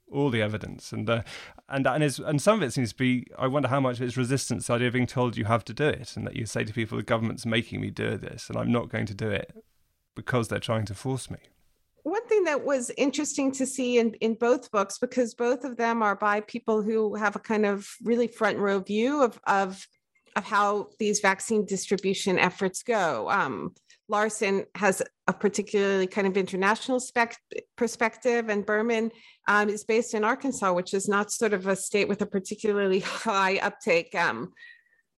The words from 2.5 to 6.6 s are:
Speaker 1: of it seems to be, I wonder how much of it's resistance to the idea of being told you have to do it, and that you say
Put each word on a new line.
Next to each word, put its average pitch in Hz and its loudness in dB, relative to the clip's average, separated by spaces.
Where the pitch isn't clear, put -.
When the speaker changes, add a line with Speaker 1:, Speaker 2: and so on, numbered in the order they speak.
Speaker 1:
of 185 0
it 120 -2
seems 120 0
to - -14
be, 127 2
I 131 0
wonder 135 0
how 135 2
much 127 0
of 120 -6
it's 123 -4
resistance 123 -2
to 123 0
the 120 4
idea 123 2
of 113 0
being 127 2
told 123 0
you 110 -2
have 113 2
to - -12
do 147 0
it, - -4
and 104 -6
that 95 -8
you 110 -4
say 117 -4